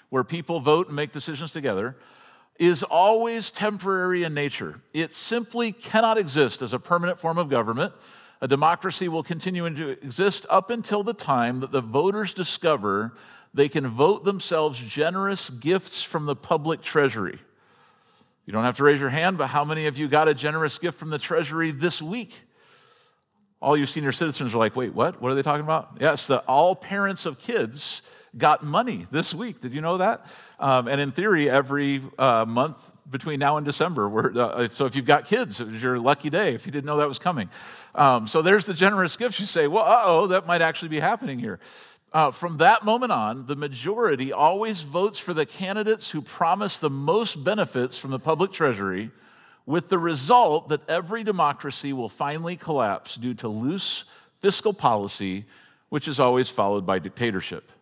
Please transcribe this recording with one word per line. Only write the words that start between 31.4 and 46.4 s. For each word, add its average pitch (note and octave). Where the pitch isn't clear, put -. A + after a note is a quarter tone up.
every, C#3
uh, A#2
month C3
between C#3
now C#3+
and D3
December, C#3+
we're, G#2
uh, A#2+
so C#3
if B2+
you've C3
got D3
kids, G#3
it A2
was A2
your B2+
lucky C#3+
day E3
if G#2+
you D3+
didn't C#3+
know D3+
that D3
was C#3
coming. C3+
Um, B2+
so D#3+
there's F#3+
the G3
generous F#3
gifts. A#3
You G3+
say, D#3+
"Well, F3
uh-oh, G3
that F#3
might E3+
actually D#3+
be D#3
happening E3+
here." G#2+
Uh, D3+
from E3
that G#3
moment A#3
on, A#2+
the C#3+
majority C#3+
always F#3
votes F3
for -
the D3+
candidates G#3
who D3+
promise F#3